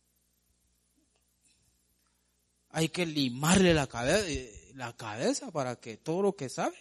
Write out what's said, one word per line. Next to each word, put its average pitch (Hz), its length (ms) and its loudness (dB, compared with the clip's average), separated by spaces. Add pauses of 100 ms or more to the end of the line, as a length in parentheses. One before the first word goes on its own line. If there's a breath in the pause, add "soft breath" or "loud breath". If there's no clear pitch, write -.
(2750)
hay 156 160 0
que 175 160 -2
limarle 156 680 4
la 147 140 2
cabe-, 131 880 -2
la 123 200 -10
cabeza 170 560 -4
para 127 280 -4
que 110 180 -14
todo 170 240 -4
lo 202 140 2
que 135 140 -8
sabe 262 320 -4